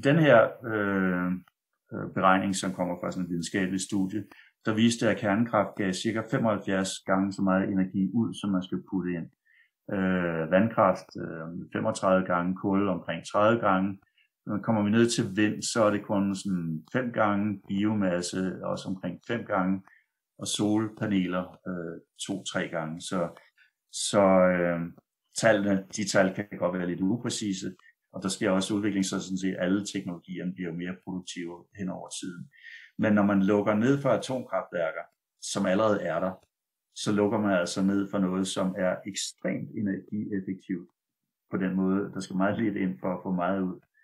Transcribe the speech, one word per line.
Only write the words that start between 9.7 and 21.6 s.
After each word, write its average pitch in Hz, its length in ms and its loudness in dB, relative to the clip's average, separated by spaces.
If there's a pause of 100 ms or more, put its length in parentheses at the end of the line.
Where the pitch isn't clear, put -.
Øh, 90 560 0
vandkraft, 98 580 4 (140)
øh, 82 240 -10 (260)
femogtredive 95 520 2
gange, 90 300 0
kul 98 320 0
omkring 85 380 -6
tredive 107 340 2
gange, 98 400 0 (500)
når 107 80 -4
kommer 110 260 0
vi 104 60 2
ned 117 200 6
til 117 160 0 (100)
vind, 107 260 2
så - 220 0
er 104 80 6
det 101 120 -2
kun 98 320 0
sådan 85 480 -4 (100)
fem - 180 -2
gange 104 560 0
biomasse, 95 960 -2
også 95 240 -6
omkring 90 380 -8
fem 110 180 -6
gange, 95 360 0 (560)
og 95 100 -8
solpaneler, 104 1200 -2